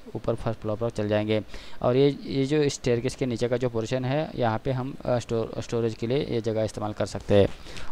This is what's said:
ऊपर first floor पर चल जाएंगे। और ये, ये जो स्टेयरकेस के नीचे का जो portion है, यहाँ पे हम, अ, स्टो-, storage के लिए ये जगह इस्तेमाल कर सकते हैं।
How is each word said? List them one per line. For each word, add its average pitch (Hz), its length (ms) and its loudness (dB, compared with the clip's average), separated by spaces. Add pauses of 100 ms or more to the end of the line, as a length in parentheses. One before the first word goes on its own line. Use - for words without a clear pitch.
(160)
ऊपर 117 200 -2
first 113 240 -2
floor 107 180 -2
पर 117 120 0
चल 107 180 -2
जाएंगे। 107 340 2 (400)
और 123 140 4
ये, 139 300 4
ये 135 200 0
जो 147 240 2
स्टेयरकेस 120 460 0
के 135 100 -2
नीचे 120 220 0
का 123 100 2
जो 123 120 0
portion 117 360 -2
है, 143 300 -2
यहाँ 110 300 0
पे 135 60 0
हम, 127 240 -4 (100)
अ, 123 140 2
स्टो-, 113 420 -2
storage 117 340 0
के 117 120 -4
लिए 135 220 0
ये 120 120 0
जगह 110 220 0
इस्तेमाल 107 300 -4
कर 107 120 -2
सकते 101 300 2
हैं। 98 120 10 (440)